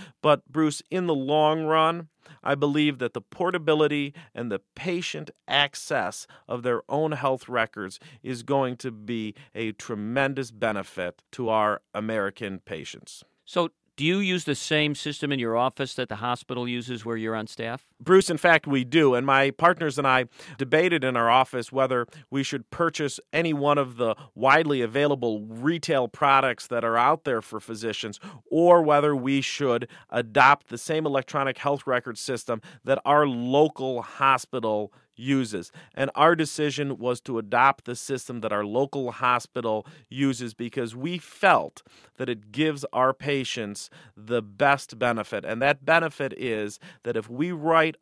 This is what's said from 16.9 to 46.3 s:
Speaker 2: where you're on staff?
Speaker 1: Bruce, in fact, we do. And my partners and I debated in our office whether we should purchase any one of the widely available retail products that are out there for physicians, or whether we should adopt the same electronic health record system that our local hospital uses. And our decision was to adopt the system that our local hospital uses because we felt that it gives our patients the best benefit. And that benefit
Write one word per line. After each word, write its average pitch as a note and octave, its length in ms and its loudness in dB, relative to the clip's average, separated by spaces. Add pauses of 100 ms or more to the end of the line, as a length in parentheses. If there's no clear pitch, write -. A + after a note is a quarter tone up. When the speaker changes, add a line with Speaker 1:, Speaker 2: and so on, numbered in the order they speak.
Speaker 2:
where A#2 120 -4
you're A2 200 -4
on A2 100 -6
staff? A#2 400 -10 (140)
Speaker 1:
Bruce, F#3 280 6
in E3 100 -2
fact, E3+ 280 6
we C#3 160 2
do. C3 320 4
And B2 100 0
my C#3 280 4
partners D#3+ 460 2
and C#3 80 2
I B2+ 180 4 (340)
debated D#3 460 2
in B2+ 120 0
our A#2 140 4
office B2+ 400 2
whether B2+ 380 0 (200)
we C3+ 140 -2
should C3 280 -8
purchase D#3+ 500 -4 (120)
any D#3+ 200 0
one D3 260 2
of B2+ 180 -2
the A#2 200 0 (180)
widely C#3 460 4
available A#2+ 640 0
retail C3+ 640 -2
products C3+ 580 2
that A#2 180 -2
are A2+ 120 2
out C#3+ 260 4
there A#2+ 180 -2
for G#2+ 200 -10
physicians, A2 580 -8 (320)
or E3+ 320 6
whether D3 320 4
we C3+ 260 0
should B2+ 480 -2 (220)
adopt B2 600 4
the A#2+ 80 -10
same D#3 280 -4
electronic C3+ 520 -2
health C#3+ 280 -4
record B2 320 -4
system A#2+ 420 -6 (220)
that C3+ 220 0
our D3 240 4
local C3 720 0
hospital A2+ 920 0 (240)
uses. A#2 540 -2 (240)
And C3+ 220 -2
our D#3+ 180 6
decision D3 640 -4
was A#2+ 220 -4
to A#2+ 180 -6
adopt A#2+ 460 2
the B2 100 -8
system B2 460 -8
that G#2+ 120 -4
our G#2 120 -2
local B2 480 -4
hospital A#2 720 -2 (220)
uses B2+ 460 -2
because A#2+ 420 -8
we E3 220 -6
felt C#3+ 680 0 (320)
that B2 120 -8
it G#2+ 220 -8
gives C#3+ 420 -2
our B2+ 220 2
patients B2 760 -6 (260)
the A2+ 260 -4
best A#2+ 560 0
benefit. A2+ 460 -2
And A2+ 180 -4
that C#3 220 0
benefit D#3 520 0